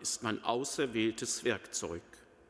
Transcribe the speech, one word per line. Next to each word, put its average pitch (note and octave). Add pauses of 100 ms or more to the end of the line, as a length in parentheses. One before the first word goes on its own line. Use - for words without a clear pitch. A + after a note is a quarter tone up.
ist -
mein G#2+
auserwähltes A#2
Werkzeug. F2+ (480)